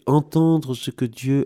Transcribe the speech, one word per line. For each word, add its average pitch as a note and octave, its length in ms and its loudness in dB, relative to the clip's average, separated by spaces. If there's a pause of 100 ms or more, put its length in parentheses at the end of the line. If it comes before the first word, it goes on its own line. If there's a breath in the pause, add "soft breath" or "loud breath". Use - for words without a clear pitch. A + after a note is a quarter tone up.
entendre D3+ 680 2
ce - 160 -10
que B2+ 160 -4
Dieu C3 400 -2